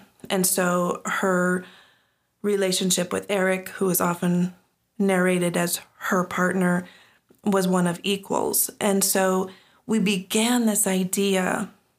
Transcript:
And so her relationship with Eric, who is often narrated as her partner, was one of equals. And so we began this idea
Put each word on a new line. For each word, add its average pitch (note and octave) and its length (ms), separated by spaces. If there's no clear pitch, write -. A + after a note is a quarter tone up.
And F#3+ 180
so F3+ 600
her F3+ 580
relationship F#3+ 720
with F#3+ 180
Eric, F#3 400
who F#3+ 180
is F3 120
often F3 540
narrated F3+ 580
as F3 240
her F#3 280
partner, F3+ 600
was F#3+ 220
one F3+ 200
of E3+ 160
equals. - 680
And G3 220
so F#3+ 460
we A3 120
began A3 680
this G#3 200
idea F#3+ 840